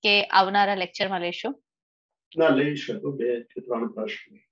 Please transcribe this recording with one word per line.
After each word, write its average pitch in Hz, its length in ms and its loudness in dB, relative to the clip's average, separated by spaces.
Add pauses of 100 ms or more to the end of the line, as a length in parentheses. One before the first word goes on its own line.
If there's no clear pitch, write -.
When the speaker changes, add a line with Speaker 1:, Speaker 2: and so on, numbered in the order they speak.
Speaker 1:
કે 202 200 4
આવનારા 196 520 4
લેક્ચરમાં 190 460 -4
લેશું? 175 420 -6 (720)
Speaker 2:
ના, 160 120 6
લઈ 143 260 2
શકો, 127 360 -6
બે 120 300 -2
કે - 200 -14
ત્રણ 117 260 -4
પ્રશ્ન. 104 480 -10 (160)